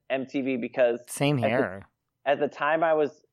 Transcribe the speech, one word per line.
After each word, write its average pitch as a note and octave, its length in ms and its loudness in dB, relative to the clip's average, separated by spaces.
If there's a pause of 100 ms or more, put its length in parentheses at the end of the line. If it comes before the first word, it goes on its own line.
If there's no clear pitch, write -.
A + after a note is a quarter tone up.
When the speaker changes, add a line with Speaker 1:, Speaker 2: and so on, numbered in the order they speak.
(100)
Speaker 1:
M C3+ 160 -2
T C#3 140 -4
V C3 160 -2
because A#2+ 520 0
Speaker 2:
Same C#3+ 300 0
Speaker 1:
at A#2 40 -2
the C3+ 60 2
Speaker 2:
here. G#2+ 380 -2 (380)
Speaker 1:
at C#3+ 160 0
the C#3+ 80 2
time D#3 340 -2
I D#3+ 120 2
was D3+ 380 -2